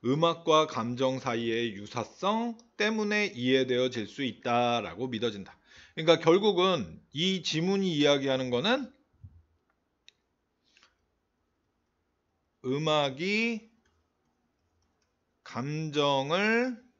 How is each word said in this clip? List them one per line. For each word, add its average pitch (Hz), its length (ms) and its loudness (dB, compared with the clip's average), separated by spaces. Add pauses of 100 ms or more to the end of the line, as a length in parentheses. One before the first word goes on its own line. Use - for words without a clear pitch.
음악과 156 600 2
감정 127 520 -2
사이의 117 560 -2
유사성 196 840 -4 (180)
때문에 208 580 0
이해되어질 123 720 2
수 - 160 -10
있다라고 120 840 -2
믿어진다. 107 480 -6 (380)
그러니까 160 300 4
결국은 180 760 4 (120)
이 180 300 -2
지문이 190 540 0
이야기하는 135 540 2
거는 214 420 -2 (3750)
음악이 156 1040 0 (1700)
감정을 151 1300 0 (240)